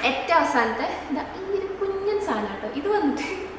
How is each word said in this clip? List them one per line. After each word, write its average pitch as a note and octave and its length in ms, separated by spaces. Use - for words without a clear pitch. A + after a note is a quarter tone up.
ഏറ്റവും C#4 300
അവസാനത്തെ B3 480
ഇതാ D4 140
ഈ - 20
ഒരു F#4+ 80
കുഞ്ഞൻ G4 480
സാധനം G#3 260
കേട്ടോ. G#3+ 160
ഇത് E4+ 160
വന്നിട്ട് D4+ 320